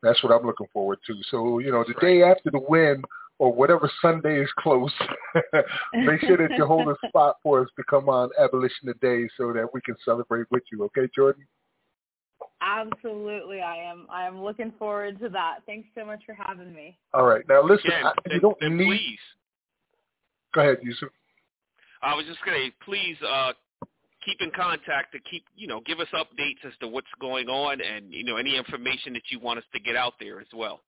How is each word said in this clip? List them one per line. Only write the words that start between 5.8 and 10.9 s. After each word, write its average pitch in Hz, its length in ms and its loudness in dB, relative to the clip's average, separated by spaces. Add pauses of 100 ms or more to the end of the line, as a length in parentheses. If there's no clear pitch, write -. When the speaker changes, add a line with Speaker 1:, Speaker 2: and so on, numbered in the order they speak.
Speaker 1:
make 233 260 2
sure - 160 6
that 165 220 2
you 156 80 4
hold 156 240 2
a 143 140 -2
Speaker 2:
<laughs> 226 40 -8
Speaker 1:
spot 147 340 4
for 139 200 4
us 123 160 -2
to 135 80 -10
come 139 240 2
on 123 280 2
Abolition 127 500 0
Today 120 500 0
so 120 160 -4
that 113 200 -4
we 131 60 -8
can 120 240 -10
celebrate 117 480 -2
with 123 120 -2 (100)
you. 107 100 -6
Okay, 131 320 -2